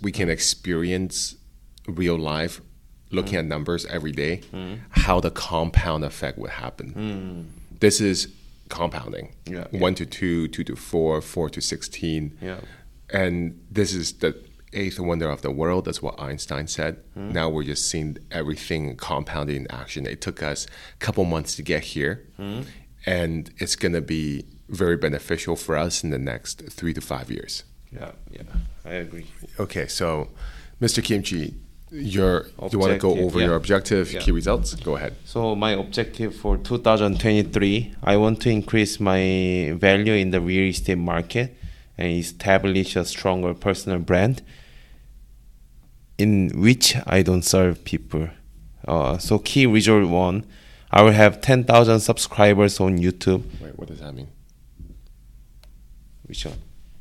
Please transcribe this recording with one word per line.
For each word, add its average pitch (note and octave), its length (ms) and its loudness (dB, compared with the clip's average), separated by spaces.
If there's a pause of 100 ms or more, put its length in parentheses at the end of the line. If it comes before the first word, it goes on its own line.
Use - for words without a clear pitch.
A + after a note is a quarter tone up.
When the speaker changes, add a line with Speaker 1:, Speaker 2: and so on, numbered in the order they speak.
Speaker 1:
we G2+ 120 -4
can F#2+ 160 0
experience F2 1080 -2 (500)
real E2+ 320 0
life, D#2 420 -4 (500)
looking F#2+ 240 -2
Speaker 2:
Mm. F2 40 0
Speaker 1:
at D#2+ 80 -2
numbers D2+ 400 -4
every D#2 260 -6
day, D#2 280 -4 (120)
Speaker 2:
Mm. F#2+ 260 -12 (120)
Speaker 1:
how F#2 300 4
the E2 100 0
compound E2 760 0
effect - 340 -8
would G#1 120 -12
happen. - 440 -12
Speaker 2:
Mm. F#2+ 840 -10
Speaker 1:
This G#2 200 4
is F#2+ 280 2 (400)
compounding. C#2+ 640 -8 (140)
Speaker 2:
Yeah, F2 240 -10
Speaker 1:
One F#2 220 2
Speaker 2:
yeah. F#2 60 -4
Speaker 1:
to E2+ 80 -6
two, E2+ 420 -2
two E2 160 -6
to A#1+ 120 -6
four, D#2+ 440 0
four D#2+ 300 -6
to D2 100 -12
sixteen. D#2 840 -6
Speaker 2:
Yeah. F#2 180 -10 (500)
Speaker 1:
And F2 480 -2 (120)
this G2 240 0
is E2 200 -6
the D#2+ 220 -2 (380)
eighth F#2+ 260 -6
wonder E2+ 300 -2
of C#2+ 100 -6
the C#2 100 -6
world. E2 360 -2
That's - 160 -6
what - 180 -8
Einstein C#2+ 460 -8
said. D#2 320 -6 (180)
Speaker 2:
Mm. G2 160 -10
Speaker 1:
Now D#2+ 160 0
we're D#2 160 -2
just C#2+ 240 -4
seeing D#2 300 -6 (120)
everything D2+ 680 -6
compounded D2 600 -6
in C2+ 140 -8
action. C2 340 -10
It G#1+ 160 -8
took - 220 -8
us D2 240 -6
a - 320 -20
couple G2 260 0
months D#2+ 320 -2
to D2+ 60 -10
get D2+ 220 -2 (120)
here. D#2 280 -4 (140)
Speaker 2:
Mm. G#2 280 -10 (400)
Speaker 1:
And E2+ 500 -2
it's - 200 -4
gonna E2+ 260 -2
be D2+ 420 -4 (240)
very E2+ 300 0
beneficial D#2+ 580 -4
for - 220 -4
us E2+ 260 -2
in D#2+ 60 -4
the C2+ 80 -4
next B1+ 420 -8 (100)
three E2+ 220 -6
to D2 80 -8
five C2 300 -10
years. - 340 -10 (260)
Speaker 2:
Yeah, - 220 -16 (180)
yeah, - 120 -18 (420)
I - 60 -14 (140)
agree. E2 200 -14 (340)
Speaker 1:
Okay, F2+ 280 -4
so, D#2+ 420 -4 (500)
Mister A#2+ 220 0
Kimchi, G2 540 -4 (360)
your, F#2+ 520 0
do - 300 -12
you G#2+ 60 0
wanna F#2+ 200 2
go F#2+ 140 2
Speaker 2:
Objective, F2+ 120 2
Speaker 1:
over F2 160 0
Speaker 2:
yeah. G2 60 2
Speaker 1:
your E2+ 100 4
objective, F#2+ 560 0
Speaker 2:
Yeah. F2+ 80 -6
Speaker 1:
key - 120 4
results? E2+ 420 0
Go D2 220 -4
ahead. D2+ 180 -6 (100)
Speaker 2:
So A2+ 320 -2
my G#2+ 140 2
objective G2+ 640 -4
for G2+ 220 0
two A#2+ 180 -2
thousand G#2 420 4
twenty-three, G#2 840 2
I G2+ 160 6
want G#2+ 240 4
to A#2+ 80 2
increase G#2+ 500 0
my F#2 800 2
value G2+ 320 6
in F#2+ 200 2
the F2+ 100 2
real F#2+ 260 2
estate F2+ 300 0
market F2 580 -2 (400)
and F2 160 -2
establish F#2+ 800 2
a F2 120 0
stronger F#2 480 -2
personal F#2+ 460 -2
brand F#2+ 420 2 (1800)
in G2+ 320 4 (100)
which A#2+ 340 6 (120)
I F#2 160 4
don't F2+ 200 4
serve F#2 420 4
people. D#2+ 440 -4 (580)
Uh, D2+ 300 2
so G#2 220 2
key - 280 4
result G#2+ 440 6
one, F2+ 340 2 (460)
I G2+ 120 8
will A2 100 12
have G#2 280 8
ten B2+ 240 4
thousand A#2 360 8
subscribers G#2 800 4
on F#2 180 4
YouTube. F#2 460 2 (180)
Speaker 1:
Wait, D2+ 160 -16
what E2 100 -14
does D2+ 120 -16
that D2 140 -14
mean? C2 140 -12 (2000)
Speaker 2:
Which - 180 -10
one? - 140 -10 (420)